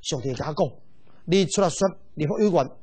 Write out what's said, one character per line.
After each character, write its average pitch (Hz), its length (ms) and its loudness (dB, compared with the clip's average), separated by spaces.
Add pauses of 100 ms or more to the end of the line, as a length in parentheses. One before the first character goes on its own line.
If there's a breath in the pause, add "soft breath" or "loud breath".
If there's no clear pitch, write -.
上 147 200 -4
帝 131 140 -2
甲 123 140 -6
我 156 40 -4
讲， 156 160 2 (580 soft breath)
你 185 200 4
出 - 140 0
来 190 80 6
选 190 180 0 (280)
立 151 120 -2
法 180 80 0
委 214 160 4
员 147 200 4 (120)